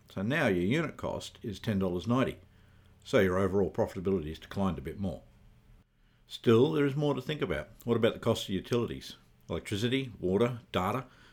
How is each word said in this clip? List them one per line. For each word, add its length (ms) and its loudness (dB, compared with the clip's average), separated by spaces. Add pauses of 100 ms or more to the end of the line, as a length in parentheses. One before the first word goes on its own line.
(120)
So 100 -6
now 240 0
your 180 4
unit 320 0
cost 460 -8
is 180 -8
ten 180 0
dollars 300 0
ninety. 300 2 (640)
So 160 4
your 180 4
overall 320 2
profitability 600 -2
has 80 -10
declined 400 -2
a 40 -8
bit 160 -10
more. 220 -4 (1040)
Still, 460 4
there 140 2
is 100 -2
more 180 2
to 80 -6
think 200 -6
about. 260 -4 (160)
What 120 2
about 180 2
the 40 -10
cost 300 0
of 60 -2
utilities? 640 -2 (320)
Electricity, 720 -2
water, 400 2 (140)
data, 320 0 (280)